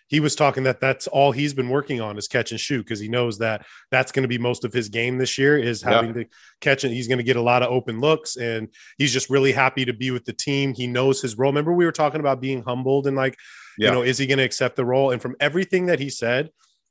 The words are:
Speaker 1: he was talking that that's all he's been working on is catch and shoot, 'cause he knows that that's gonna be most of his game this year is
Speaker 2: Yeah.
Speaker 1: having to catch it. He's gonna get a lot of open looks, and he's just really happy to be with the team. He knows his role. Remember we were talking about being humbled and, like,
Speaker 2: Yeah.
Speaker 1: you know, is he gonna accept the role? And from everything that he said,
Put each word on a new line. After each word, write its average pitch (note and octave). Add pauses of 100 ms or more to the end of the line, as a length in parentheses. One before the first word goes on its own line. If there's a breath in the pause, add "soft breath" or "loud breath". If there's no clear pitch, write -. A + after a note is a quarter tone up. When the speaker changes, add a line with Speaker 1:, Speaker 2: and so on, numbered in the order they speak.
Speaker 1:
he D3
was D3
talking C3+
that C3
that's C3+
all C#3
he's C#3+
been B2+
working C#3
on G#2
is G#2
catch A#2+
and A2
shoot, B2
'cause G#2+
he G#2+
knows A#2+
that A2 (260 loud breath)
that's C3
gonna C3
be A#2+
most A#2+
of G#2+
his A2+
game A#2+
this B2+
year C#3+
is A#2
Speaker 2:
Yeah. A#2+
Speaker 1:
having A#2
to A#2 (360 soft breath)
catch C3+
it. C3+
He's A#2
gonna B2+
get A#2+
a A#2+
lot A#2+
of B2
open A#2
looks, D#3
and A2+ (280 loud breath)
he's C#3
just C3
really C3+
happy C3
to B2
be B2+
with B2
the A2+
team. C#3
He B2
knows C3
his A2
role. C3+
Remember D3+
we F3
were E3
talking D#3
about C3
being C3
humbled C3
and, C#3
like, C3 (400 loud breath)
Speaker 2:
Yeah. G#2
Speaker 1:
you G2
know, B2+
is B2
he C3+
gonna C3+
accept B2+
the B2+
role? C3
And B2
from C3
everything F3+
that E3+
he C#3
said, B2+ (420)